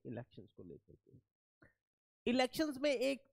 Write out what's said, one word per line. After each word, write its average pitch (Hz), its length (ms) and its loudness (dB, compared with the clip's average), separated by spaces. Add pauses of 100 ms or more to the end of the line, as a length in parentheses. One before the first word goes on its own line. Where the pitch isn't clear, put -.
Elections 131 480 -12
को - 100 -18
लेकर - 320 -18
के। - 1400 -12
Elections 262 480 2
में 285 120 2
एक 262 420 0